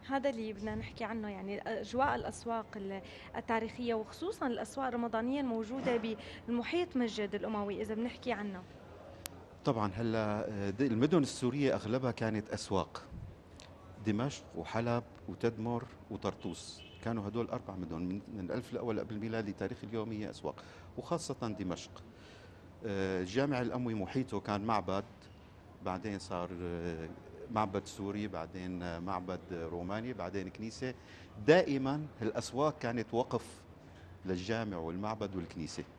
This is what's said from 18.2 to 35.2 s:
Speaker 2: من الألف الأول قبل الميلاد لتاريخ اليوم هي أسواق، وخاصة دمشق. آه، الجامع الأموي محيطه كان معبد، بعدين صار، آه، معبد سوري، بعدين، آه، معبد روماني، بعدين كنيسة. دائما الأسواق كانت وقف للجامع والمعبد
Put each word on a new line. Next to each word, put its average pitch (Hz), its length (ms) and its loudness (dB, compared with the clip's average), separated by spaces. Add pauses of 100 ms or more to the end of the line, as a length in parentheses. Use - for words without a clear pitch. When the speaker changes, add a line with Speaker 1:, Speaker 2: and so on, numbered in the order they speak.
Speaker 2:
من 101 60 -4
الألف 117 320 -2
الأول 117 280 0
قبل 110 140 -4
الميلاد 110 340 -2
لتاريخ 95 360 -2
اليوم 110 280 -2
هي 104 180 -2
أسواق، - 340 -6 (340)
وخاصة 139 500 -2
دمشق. 90 540 -4 (840)
آه، 95 340 2
الجامع 123 400 2
الأموي 120 340 0
محيطه 104 460 0
كان 104 240 2
معبد، 98 400 4 (800)
بعدين 95 340 0
صار، 87 320 -2 (100)
آه، 85 480 -2 (440)
معبد 104 340 2
سوري، 101 420 -2
بعدين، 90 540 -4
آه، 85 160 -2
معبد 90 420 -2 (120)
روماني، 90 600 -2
بعدين 92 360 -4
كنيسة. 113 460 -6 (520)
دائما 147 600 8 (160)
الأسواق 120 560 2
كانت 117 360 0
وقف 123 300 4 (840)
للجامع 95 500 2
والمعبد 95 600 -2